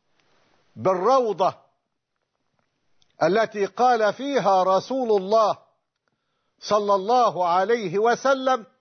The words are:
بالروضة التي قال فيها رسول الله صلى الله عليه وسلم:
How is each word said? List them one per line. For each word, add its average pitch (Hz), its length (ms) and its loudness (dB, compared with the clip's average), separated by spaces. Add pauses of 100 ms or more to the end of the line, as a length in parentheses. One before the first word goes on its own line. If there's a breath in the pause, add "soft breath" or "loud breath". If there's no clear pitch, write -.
(760)
بالروضة 185 760 0 (1700)
التي 208 440 0
قال 226 460 0
فيها 202 500 0
رسول 202 600 0
الله 202 360 0 (1040)
صلى 208 340 0
الله 196 540 0
عليه 190 500 0
وسلم: 262 680 0 (140)